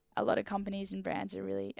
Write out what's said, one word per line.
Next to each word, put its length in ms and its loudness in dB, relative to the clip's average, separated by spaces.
a 60 4
lot 160 6
of 60 2
companies 480 -2
and 100 -4
brands 320 -2
are 80 -4
really 380 -2